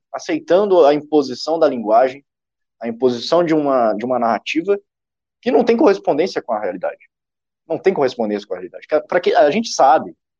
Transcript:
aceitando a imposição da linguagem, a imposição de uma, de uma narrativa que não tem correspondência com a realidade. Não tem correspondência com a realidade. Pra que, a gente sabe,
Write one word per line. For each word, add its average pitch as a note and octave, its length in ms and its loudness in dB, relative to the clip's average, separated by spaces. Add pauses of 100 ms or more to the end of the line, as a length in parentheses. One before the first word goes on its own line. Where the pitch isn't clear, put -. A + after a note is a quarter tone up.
(120)
aceitando F3+ 720 2
a C#3+ 80 6
imposição D3+ 680 -2
da D#3 80 4
linguagem, B2+ 580 0 (560)
a A#2 60 -10
imposição B2 560 0
de D#3+ 100 0
uma, C3 400 0
de G#2+ 100 -8
uma B2+ 140 -2
narrativa D#3 640 -2 (600)
que A#3+ 120 -6
não C4+ 120 4
tem A#3 140 2
correspondência F#3+ 640 0
com A#2 120 -6
a G#2+ 60 -4
realidade. F2+ 480 -8 (600)
Não D#3+ 100 -6
tem G3 160 0
correspondência A2+ 540 -4
com F#2 80 -10
a - 20 -10
realidade. F2+ 300 -18 (200)
Pra F3+ 120 0
que, G3 160 0
a D3 160 4
gente A3+ 180 -4
sabe, C3+ 460 2 (240)